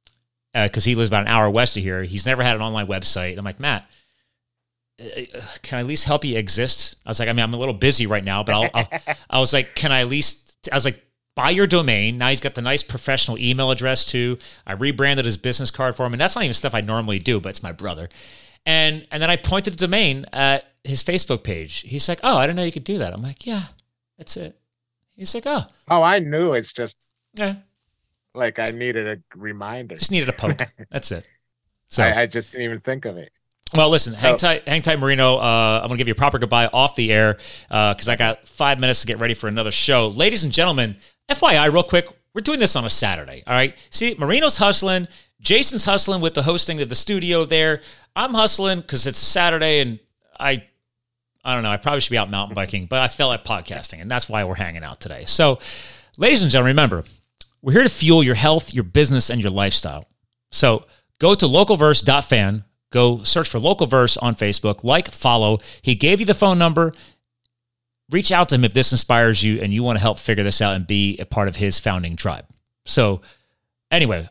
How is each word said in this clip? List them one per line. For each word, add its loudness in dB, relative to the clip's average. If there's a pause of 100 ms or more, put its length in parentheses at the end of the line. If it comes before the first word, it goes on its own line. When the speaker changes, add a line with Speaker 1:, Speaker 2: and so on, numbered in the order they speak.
(540)
Speaker 1:
uh, 0
'cause -2
he 2
lives 0
about 2
an -4
hour 4
west 2
of -6
here. -6
He's -8
never 0
had 2
an -6
online -6
website. -4
I'm -10
like, -12
"Matt, -6 (1120)
uh, -20 (320)
uh, -14 (220)
can -8
I -4
at -6
least -2
help 0
you -2
exist?" -2 (100)
I -16
was -2
like, -2
"I 0
mean, 2
I'm -2
a -6
little -4
busy 2
right -2
now, -4
but -2
I'll," 0
I'll, -2 (200)
Speaker 2:
<laughs> -8
Speaker 1:
I 0
was 2
like, -2
"Can 0
I 2
at -2
least," -4
I -2
was 0
like, -4 (320)
"buy 0
your 2
domain." 0
Now 0
he's 0
got -6
the -8
nice -2
professional -4
email -2
address 0
too. -2 (280)
I -8
rebranded 0
his -2
business -2
card -4
for -4
him. -4
And -2
that's 0
not -4
even -2
stuff -2
I 0
normally -2
do, 0
but -10
it's -12
my -10
brother. -10 (560)
And, 2
and -6
then 0
I 2
pointed -2
the -14
domain 0
at 0 (180)
his -4
Facebook -2
page. -8
He's -4
like, -4
"Oh, 2
I 4
didn't -2
know -2
you -4
could -10
do -6
that." -6
I'm -12
like, -12
"Yeah, -6 (520)
that's -8
it." -14 (600)
He's -6
like, -8
"Oh." -2 (220)
Speaker 2:
Oh, 4
I 4
knew. -2
It's -4
just -8 (380)
Speaker 1:
Yeah. -4 (800)
Speaker 2:
like, -4
I -2
needed -6
a -12
reminder. -12
Speaker 1:
Just 0
needed 0
a -2
poke. -4 (180)
Speaker 2:
<laughs> -20
Speaker 1:
That's -8
it. -12 (640)
So -2
Speaker 2:
I, 2
I 2
just -8
didn't -8
even -6
think -6
of -10
it. -18 (440)
Speaker 1:
Well, 4
listen, 2
hang 2
Speaker 2:
So 0 (100)
Speaker 1:
tight, 0
hang -2
tight, 0
Marino. 2
Uh, 2
I'm -8
gonna -4
give -2
you -2
a -4
proper 0
goodbye 2
off 2
the 0
air, 4 (320)
uh, 2
'cause -6
I 2
got -2
five 0
minutes 0
to -6
get -6
ready -2
for -8
another -4
show. 2
Ladies 0
and -2
gentlemen, 0 (320)
F -2
Y 6
I, 4
real 4
quick, 0 (260)
we're -8
doing -2
this 2
on -4
a -4
Saturday, -2
all -4
right? 2 (140)
See, -2
Marino's 0
hustling. 2 (340)
Jason's 2
hustling 0
with -2
the -2
hosting -2
of -4
the -6
studio 0
there. 2 (340)
I'm -4
hustling 0
'cause -4
it's -4
a 0
Saturday, 2
and -4 (400)
I, -2 (760)
I -4
don't -2
know, -2
I -2
probably -2
should -2
be 0
out -2
mountain -6
biking, -6
but -2
I 0
felt -2
like -6
podcasting, -10
and -12
that's -4
why -4
we're -6
hanging -8
out -14
today. -14
So, 4 (580)
ladies 4
and 2
gentlemen, 4
remember, 2 (580)
we're 0
here 8
to 6
fuel 6
your 2
health, 2
your -2
business, 2
and -2
your 0
lifestyle. -2 (480)
So 2 (340)
go 6
to 2
localverse 6
dot 4
fan. 2 (260)
Go 4
search 2
for -4
Local 2
Verse 4
on 0
Facebook. -2
Like, 2
follow. 2 (220)
He 2
gave 2
you -4
the 4
phone 4
number. 2 (1200)
Reach 2
out 4
to 2
him 6
if 2
this 4
inspires 4
you 0
and -2
you 0
wanna 0
help 0
figure -2
this 0
out 0
and -4
be 0
a -10
part -2
of -6
his -2
founding -4
tribe. -6 (400)
So 0 (720)
anyway, 2